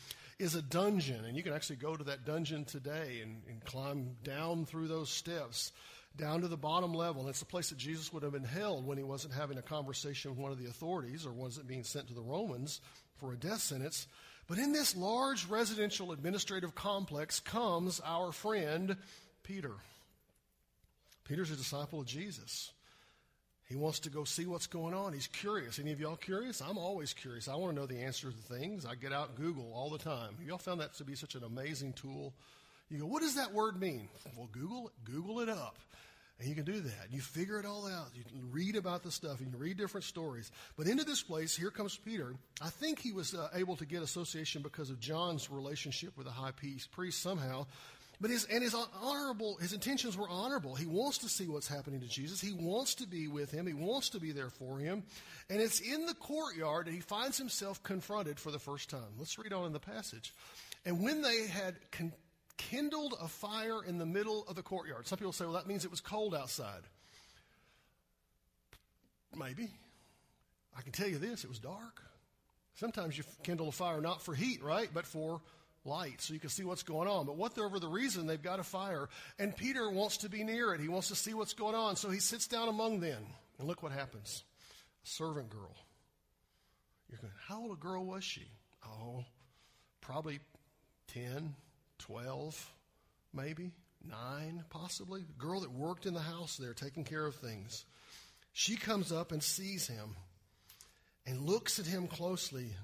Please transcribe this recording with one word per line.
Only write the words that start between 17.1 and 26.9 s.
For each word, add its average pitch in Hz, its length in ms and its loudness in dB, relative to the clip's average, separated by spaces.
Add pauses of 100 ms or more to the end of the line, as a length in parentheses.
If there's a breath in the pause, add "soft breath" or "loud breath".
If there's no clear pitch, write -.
comes 185 640 4
our 170 280 2
friend 190 680 4 (460 loud breath)
Peter. 165 300 -4 (1500 loud breath)
Peter's 156 260 2
a 151 40 0
disciple 143 460 -2
of 127 40 -2
Jesus. 139 680 -4 (960 soft breath)
He 131 80 -2
wants 151 240 2
to 160 80 -4
go 143 160 0
see 170 200 2
what's 175 220 0
going 165 260 -2
on. 196 200 0
He's 139 140 -2
curious. 185 520 0
Any 147 140 0
of 143 80 -2
y'all 160 160 -2
curious? 208 440 0
I'm 185 160 0
always 175 360 0